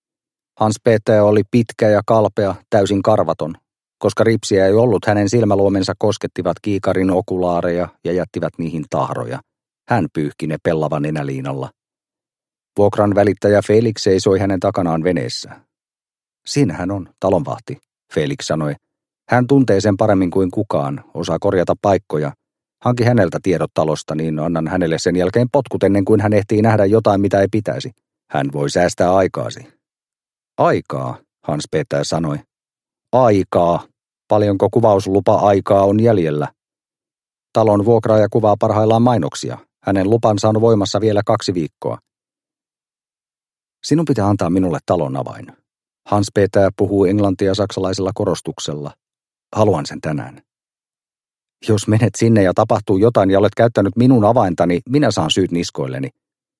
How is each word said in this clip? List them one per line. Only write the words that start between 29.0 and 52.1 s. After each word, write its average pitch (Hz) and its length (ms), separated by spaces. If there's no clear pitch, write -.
aikaasi." 71 520
"Aikaa?", 120 600
Hans-Peter 73 580
sanoi. 80 340
"Aikaa. 95 720
Paljonko 101 420
kuvauslupa-aikaa 98 1120
on 101 160
jäljellä?" 80 480
"Talon 104 320
vuokraaja 110 460
kuvaa 107 300
parhaillaan 110 420
mainoksia. 76 560
Hänen 98 280
lupansa 113 380
on 110 120
voimassa 104 400
vielä 104 260
kaksi 110 280
viikkoa." 76 440
"Sinun 160 200
pitää 113 240
antaa 101 220
minulle 90 360
talon 73 300
avain." 58 300
Hans-Peter 101 680
puhuu 98 280
englantia 98 500
saksalaisella 95 600
korostuksella. 78 800
"Haluan 95 320
sen 76 140
tänään." 67 420
"Jos 107 200
menet 110 260